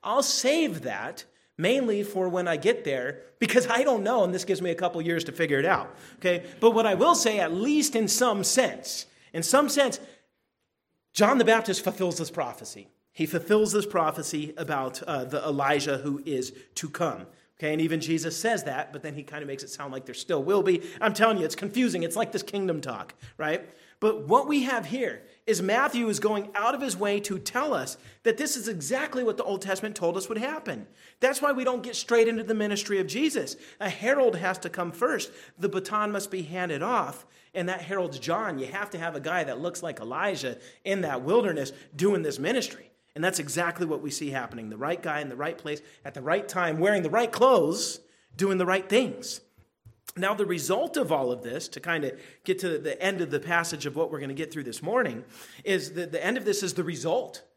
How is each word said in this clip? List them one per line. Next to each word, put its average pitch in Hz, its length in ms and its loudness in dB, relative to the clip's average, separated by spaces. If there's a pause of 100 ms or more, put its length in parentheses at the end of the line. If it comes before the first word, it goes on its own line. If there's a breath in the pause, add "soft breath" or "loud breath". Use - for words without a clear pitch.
I'll 240 180 2
save 226 600 0
that 117 420 -8 (340 soft breath)
mainly 220 440 2
for 185 260 -2
when 180 180 0
I 165 100 0
get 196 280 2
there, 135 380 -4 (160 loud breath)
because - 280 4
I 233 160 2
don't 254 200 4
know, 220 200 2
and 180 100 2
this 180 120 -2
gives 180 180 0
me 180 80 -2
a 165 60 0
couple 170 260 -2
years 165 220 0
to 143 80 -8
figure 147 260 2
it 143 80 2
out, 139 280 2 (220 loud breath)
okay? 175 280 0 (160 loud breath)
But 226 100 8
what 226 160 4
I 202 80 4
will 277 200 6
say, 214 260 2
at 165 120 0
least 262 440 2
in 220 120 2
some 214 360 2
sense, - 640 0 (260 soft breath)
in 165 100 -4
some 277 260 6
sense, 277 300 2 (1120 loud breath)
John 247 260 6
the 233 60 6
Baptist 220 380 4
fulfills 180 360 -2
this 165 120 -6
prophecy. 117 580 -8 (240)
He 156 140 -2
fulfills 208 460 2
this 202 140 2
prophecy 156 720 -2
about, 135 460 -4
uh, 139 220 -4
the 131 200 -4
Elijah 143 540 2
who 143 260 -4
is 131 280 -4 (240 loud breath)
to 160 120 -6
come. 123 380 -4 (320 soft breath)
Okay, 151 140 -2
and 156 80 0
even 160 200 2
Jesus 160 360 -2
says 220 280 0
that, 143 280 -6
but 147 100 -12
then 147 120 -10
he 147 80 -10
kinda 147 240 -12
makes 139 160 -8
it 131 80 -14
sound 143 220 -10
like 131 120 -10
there 123 120 -12
still 151 260 -2
will 190 220 4
be. 175 180 4 (180 loud breath)
I'm 208 140 4
telling 214 240 4
you, 165 60 0
it's 156 100 -2
confusing. 202 480 0
It's 165 140 -2
like 226 160 0
this 208 100 -2
kingdom 185 380 -2
talk, 117 340 -8 (220 loud breath)
right? 151 320 -2 (320 loud breath)
But 214 260 2
what 262 220 6
we 285 160 4
have 240 220 -2
here 180 360 -4 (240 loud breath)
is 180 160 2
Matthew 226 460 2
is 208 100 0
going 208 380 0
out 226 180 2
of 254 60 -4
his 247 160 -2
way 202 240 0
to 196 180 -4
tell 277 340 -2
us 135 260 -4 (260 loud breath)
that 226 120 4
this 277 200 -2
is 208 100 -6
exactly 254 560 -2
what 220 140 0
the - 80 -4
Old 196 180 -2
Testament 196 320 -4
told 170 220 0
us 190 120 -4
would 220 100 -4
happen. 240 500 -6 (320 loud breath)
That's 262 200 2
why 285 120 4
we 254 100 0
don't 254 220 0
get 233 100 -8
straight 233 320 4
into 233 160 0
the 214 100 -2
ministry 208 460 0
of 185 80 0
Jesus. 240 500 -2 (220 loud breath)
A 202 100 -4
herald 247 480 4
has 185 220 -2
to 175 100 -8
come 175 220 -4
first. 240 400 -2 (260 loud breath)
The 185 120 -2
baton 196 420 -2
must 202 220 -4
be 185 100 -4
handed 160 400 -4
off, 190 420 -2 (300 soft breath)
and 180 140 -2
that 185 140 -4
herald's 160 360 -4
John. 165 400 -2
You 127 80 -4
have 196 240 -6
to 175 80 -10
have 165 160 -6
a 143 60 -6
guy 160 240 0
that 131 160 -6
looks 175 240 -6
like 151 160 -8
Elijah 135 580 -4 (260 loud breath)
in 196 180 0
that 135 200 -2
wilderness 160 480 2 (240 loud breath)
doing 180 280 2
this 135 180 -4
ministry. 214 480 -2 (260)
And 156 80 -4
that's 180 160 0
exactly 170 460 -2
what 156 160 -2
we 151 100 -6
see 147 200 -6
happening. 120 400 -8
The 107 80 -12
right 165 220 -2
guy 151 200 -4
in 143 80 -8
the 123 80 -10
right 147 220 -6
place 147 240 -8 (200 loud breath)
at 143 120 -12
the 139 80 -12
right 185 260 0
time, 170 300 0
wearing 196 240 4
the 156 80 0
right 226 200 4
clothes, 214 720 4 (360 soft breath)
doing 190 200 2
the 180 80 4
right 190 240 2
things. - 540 0 (720)
Now, 190 160 0
the 202 140 0
result 175 500 0
of 220 160 2
all 135 180 2
of 123 120 -4
this, 123 260 -8
to - 120 -12
kinda 151 360 -2 (280 loud breath)
get 185 160 0
to 170 180 -2
the 143 240 -4
end 190 180 0
of 156 100 -2
the 143 80 0
passage 165 460 -2
of 135 120 -4
what 160 140 0
we're 151 80 -6
gonna 139 140 -6
get 151 180 -6
through 147 140 -8
this 117 180 -8
morning, 160 420 0 (380 loud breath)
is 180 300 0
that 160 200 -6
the 160 120 -4
end 233 140 2
of 202 80 -4
this 202 160 2
is 180 100 -2
the 185 120 -2
result. 165 580 -4 (140)